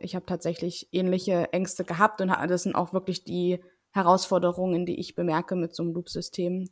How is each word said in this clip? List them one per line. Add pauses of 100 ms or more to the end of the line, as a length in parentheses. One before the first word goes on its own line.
ich
hab
tatsächlich
ähnliche
Ängste
gehabt
und
ha-,
das
sind
auch
wirklich
die (300)
Herausforderungen,
die
ich
bemerke
mit
so
einem
Loop-System,